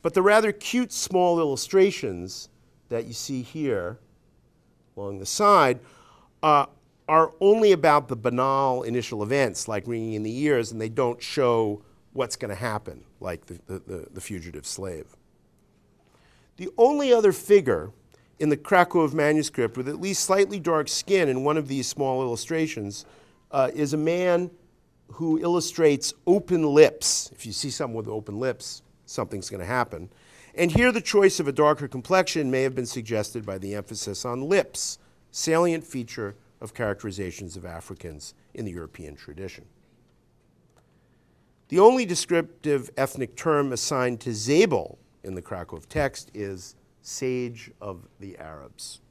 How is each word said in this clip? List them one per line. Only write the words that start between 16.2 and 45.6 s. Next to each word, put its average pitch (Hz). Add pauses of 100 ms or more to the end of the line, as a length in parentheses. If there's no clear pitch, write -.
The 190 (100)
only 269
other 214
figure 127 (480)
in 156
the 143
Krakow 175
manuscript 147
with 127
at 151
least 185
slightly 196
dark 156
skin 185
in 131
one 151
of 147
these 135
small 135
illustrations, 123 (440)
uh, 135
is 143
a 156
man 175 (600)
who 160
illustrates 165 (120)
open 180
lips. -
If -
you 107
see -
someone 113
with 110
open 107
lips, - (240)
something's 101
gonna 95
happen. 95 (440)
And 175
here 240
the 220
choice 196
of 143
a 139
darker 147
complexion 165
may 131
have 131
been 127
suggested 110
by 98
the 98
emphasis 101
on 127
lips, - (320)
salient 165
feature 117 (260)
of -
characterizations 98
of 87
Africans 82 (180)
in 113
the 95
European 80
tradition. 87 (2000)
The 170
only 240
descriptive 165
ethnic 131
term 151
assigned 123
to 120
Zabel 135 (260)
in 95
the 90
Krakow 85